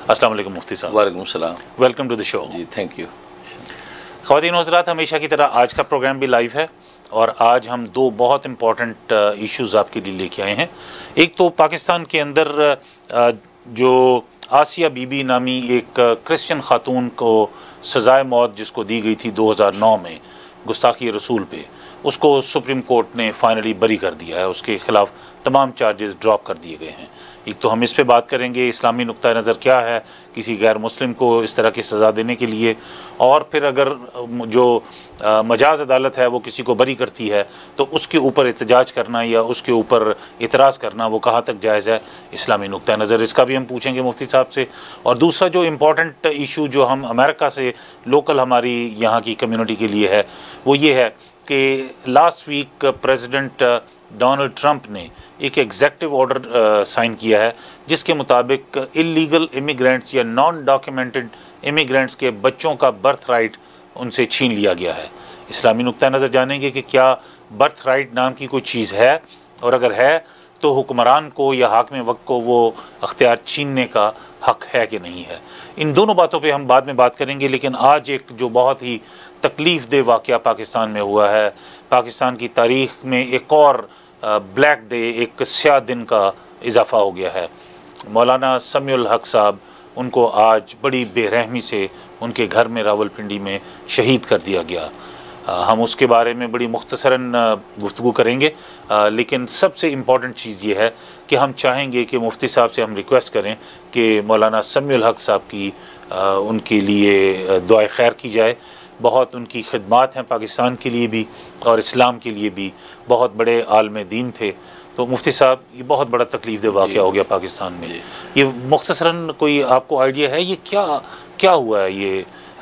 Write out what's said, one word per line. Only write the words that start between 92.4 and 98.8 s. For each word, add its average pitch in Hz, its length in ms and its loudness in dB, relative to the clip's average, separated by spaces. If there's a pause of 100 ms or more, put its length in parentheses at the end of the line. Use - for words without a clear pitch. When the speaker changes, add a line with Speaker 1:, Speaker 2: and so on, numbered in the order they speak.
Speaker 1:
گھر 113 140 2
میں 113 180 -6
راولپنڈی 104 560 -2
میں 98 200 -8 (280)
شہید 127 340 2
کر - 160 0
دیا 92 320 -4
گیا۔ 82 180 -8 (580)
آ، 90 260 0
ہم 113 100 2
اس 113 140 -2
کے 131 120 2
بارے 120 260 4
میں 120 140 -8
بڑی 120 200 -4
مختصراً، 127 680 -2
آ، 117 180 2
گفتگو 104 580 -6
کریں 120 280 2
گے، 147 100 2 (400)